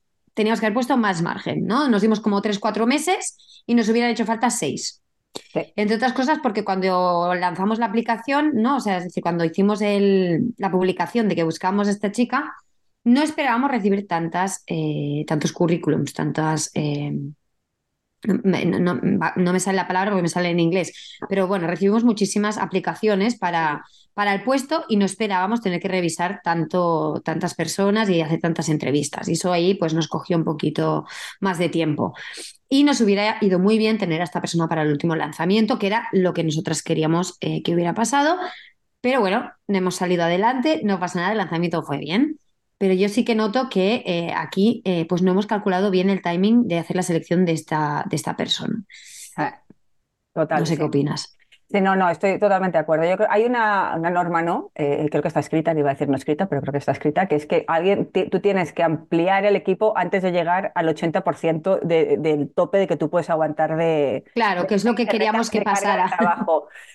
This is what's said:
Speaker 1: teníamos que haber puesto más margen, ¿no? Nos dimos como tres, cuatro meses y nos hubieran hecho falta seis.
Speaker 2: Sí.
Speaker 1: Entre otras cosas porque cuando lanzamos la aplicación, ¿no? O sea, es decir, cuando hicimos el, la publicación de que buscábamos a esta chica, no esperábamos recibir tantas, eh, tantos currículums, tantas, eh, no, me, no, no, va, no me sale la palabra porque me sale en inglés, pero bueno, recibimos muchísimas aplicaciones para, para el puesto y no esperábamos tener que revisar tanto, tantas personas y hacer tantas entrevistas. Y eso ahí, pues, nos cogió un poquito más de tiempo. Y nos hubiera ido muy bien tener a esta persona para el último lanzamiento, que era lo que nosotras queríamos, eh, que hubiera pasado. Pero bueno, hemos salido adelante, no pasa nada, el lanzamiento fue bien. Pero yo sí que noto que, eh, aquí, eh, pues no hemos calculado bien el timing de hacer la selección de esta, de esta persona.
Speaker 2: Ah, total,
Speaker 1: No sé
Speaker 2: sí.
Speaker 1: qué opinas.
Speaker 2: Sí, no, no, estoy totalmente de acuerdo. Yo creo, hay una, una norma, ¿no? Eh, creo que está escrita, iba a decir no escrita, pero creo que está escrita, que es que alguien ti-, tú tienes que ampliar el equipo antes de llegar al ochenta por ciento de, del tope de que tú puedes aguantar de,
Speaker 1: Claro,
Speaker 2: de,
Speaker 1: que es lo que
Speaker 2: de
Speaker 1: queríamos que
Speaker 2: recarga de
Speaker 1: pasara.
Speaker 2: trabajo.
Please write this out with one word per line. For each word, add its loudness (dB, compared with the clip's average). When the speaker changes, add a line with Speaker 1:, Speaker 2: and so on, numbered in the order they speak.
Speaker 1:
teníamos 2
que 0
haber 0
puesto 2
más 0
margen, -4
¿no? 0
Nos 4
dimos 2
como 0
tres, -2
cuatro 0
meses -4
y 0
nos 4
hubieran 2
hecho -2
falta 0
seis. -6
Speaker 2:
Sí. -6
Speaker 1:
Entre 0
otras 0
cosas 0
porque -2
cuando 0
lanzamos -2
la 0
aplicación, 0
¿no? 2
O 0
sea, -2
es -6
decir, -6
cuando 0
hicimos 2
el, 2
la 0
publicación 0
de 2
que 2
buscábamos 0
a 2
esta -4
chica, -2
no 6
esperábamos 0
recibir 0
tantas, -2
eh, -4
tantos -2
currículums, 0
tantas, -2
eh, -4
no, 0
me, 2
no, 2
no, 0
va, 0
no 2
me 2
sale 0
la 0
palabra 0
porque 0
me 0
sale -2
en 0
inglés, 2
pero 0
bueno, -2
recibimos 2
muchísimas 0
aplicaciones 0
para, -2
para 0
el -4
puesto -2
y 2
no 4
esperábamos -2
tener -2
que -6
revisar -2
tanto, 0
tantas -4
personas 0
y 2
hacer 0
tantas -2
entrevistas. -2
Y 0
eso -2
ahí, 2
pues, -2
nos 0
cogió -4
un 0
poquito -2
más -2
de 0
tiempo. -2
Y 4
nos 4
hubiera 2
ido 4
muy 4
bien 2
tener 0
a 0
esta -4
persona -2
para 0
el 2
último 0
lanzamiento, 0
que -2
era -2
lo 2
que -2
nosotras -2
queríamos, 0
eh, -4
que -2
hubiera 0
pasado. 2
Pero 0
bueno, 0
hemos 0
salido 0
adelante, 2
no 0
pasa -4
nada, 0
el 0
lanzamiento -2
fue -4
bien. -2
Pero 2
yo 2
sí 0
que 0
noto 0
que, 0
eh, -4
aquí, 0
eh, 0
pues 0
no 4
hemos 2
calculado 0
bien 2
el 0
timing 2
de 0
hacer -4
la 0
selección 0
de 2
esta, -2
de -2
esta -6
persona. -4
Speaker 2:
Ah, -6
total, 0
Speaker 1:
No 0
sé 0
Speaker 2:
sí. -4
Speaker 1:
qué 0
opinas. -2
Speaker 2:
Sí, 0
no, 2
no, 2
estoy 0
totalmente 2
de 2
acuerdo. 2
Yo 2
creo, 2
hay 2
una, 0
una -2
norma, 0
¿no? -4
Eh, 0
creo 0
que -2
está -2
escrita, 0
iba 2
a 0
decir -4
no 2
escrita, -2
pero -2
creo -6
que -2
está -2
escrita, 0
que 0
es -2
que 0
alguien 0
ti-, 0
tú 0
tienes 0
que -2
ampliar 0
el 4
equipo 2
antes 0
de 2
llegar 0
al 0
ochenta 0
por 0
ciento 0
de, 4
del 0
tope 2
de 4
que 0
tú -2
puedes 0
aguantar 0
de, 2
Speaker 1:
Claro, 0
Speaker 2:
de, -2
Speaker 1:
que 2
es 0
lo 4
que 0
Speaker 2:
de -2
Speaker 1:
queríamos 0
que 0
Speaker 2:
recarga 0
de 2
Speaker 1:
pasara. 0
Speaker 2:
trabajo. 0